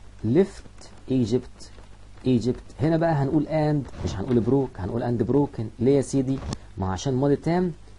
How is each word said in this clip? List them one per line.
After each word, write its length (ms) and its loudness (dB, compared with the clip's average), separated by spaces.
left 600 0
Egypt، 540 0
Egypt، 560 0
هنا 140 4
بقى 160 2
هنقول 340 2
and، 580 0
مش 120 -4
هنقول 280 2
broke، 360 0
هنقول 220 -4
and 120 2
broken. 340 2
ليه 180 4
يا 60 4
سيدي؟ 360 0
ما 140 -2
عشان 220 -2
ماضي 220 2
تام 360 0